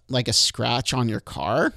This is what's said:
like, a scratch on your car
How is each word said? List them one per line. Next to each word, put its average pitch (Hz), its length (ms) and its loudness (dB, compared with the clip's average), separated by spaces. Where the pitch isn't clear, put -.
like, 123 200 0
a 113 60 0
scratch 120 580 0
on 123 160 0
your 104 120 -2
car 117 560 0